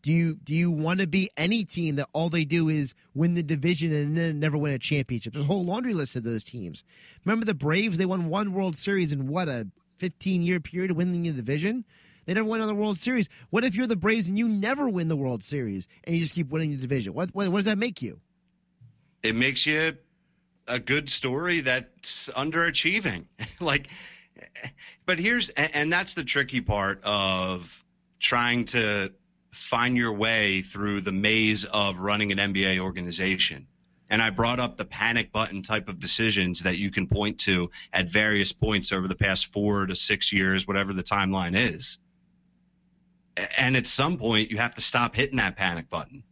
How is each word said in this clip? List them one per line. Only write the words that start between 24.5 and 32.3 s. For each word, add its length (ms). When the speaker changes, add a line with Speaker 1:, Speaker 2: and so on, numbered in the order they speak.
Speaker 2:
but 140
here's, 320
a-, 260
and 160
that's 220
the 100
tricky 380
part 420
of 800
trying 480
to 460
find 460
your 160
way 500
through 380
the 120
maze 520
of 340
running 320